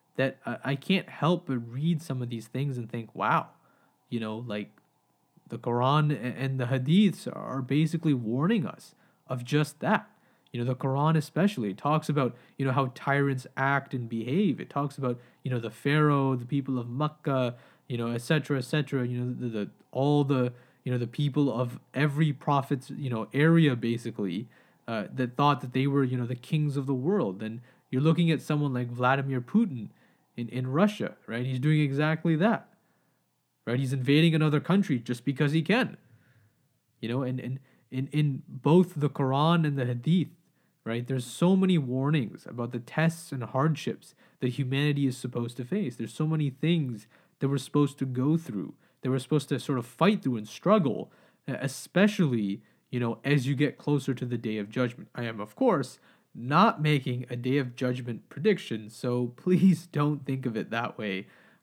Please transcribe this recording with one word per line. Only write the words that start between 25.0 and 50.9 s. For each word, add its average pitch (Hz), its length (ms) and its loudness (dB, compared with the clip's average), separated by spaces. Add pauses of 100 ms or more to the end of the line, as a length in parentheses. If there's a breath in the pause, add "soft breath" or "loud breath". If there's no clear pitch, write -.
that 127 240 -4
thought 143 240 4
that 127 120 -10
they 131 120 2
were, 139 180 2
you 127 140 -2
know, 123 80 -2
the 123 80 -6
kings 147 440 -2
of 135 100 -4
the 139 80 0
world. 127 480 0
And 110 180 -8 (300 soft breath)
you're 127 100 0
looking 165 300 4
at 135 100 0
someone 147 320 -2
like 123 160 -2
Vladimir 131 520 0
Putin 135 480 -2 (460 soft breath)
in, 120 140 -6
in 127 160 -6
Russia, 165 500 0 (120)
right? 117 180 -4
He's 131 140 -4
doing 151 200 2
exactly 151 580 0
that, 202 320 0 (960)
right? 120 100 0
He's 135 160 -2
invading 143 400 4
another 151 260 4
country 170 380 2
just 117 280 -6
because 143 260 2
he 160 100 2
can, 202 360 0 (1040 soft breath)
you 113 80 -6
know, 127 120 -2
and, 127 180 -4
and 131 200 -6 (320 soft breath)
in, 131 200 -4
in 147 360 0
both 151 480 4
the 143 160 -2
Quran 147 520 2
and 147 140 0
the 131 80 -2
Hadith, 123 440 0 (560)
right? 117 200 -2
There's 127 200 -4
so 185 300 2
many 185 220 4
warnings 135 720 0
about 120 240 -6
the 120 80 -6
tests 165 520 -2
and 131 120 -6
hardships 131 720 -2 (240 soft breath)
that 127 100 0
humanity 139 560 0
is 127 120 -2
supposed 120 400 -6
to 127 80 -8
face. 175 300 -4
There's 110 180 -8
so 156 120 -2
many 156 240 0
things 139 560 -2 (340 soft breath)
that 135 100 0
we're 139 80 0
supposed 143 420 0
to 143 60 -2
go 135 320 0
through, 104 360 -6 (280 soft breath)
that 127 100 -2
we're 131 80 0
supposed 143 300 -2
to 135 100 -2
sort 135 180 -2
of 120 80 -4
fight 190 380 2
through 123 140 0
and 107 100 -8
struggle, 170 640 0 (360 soft breath)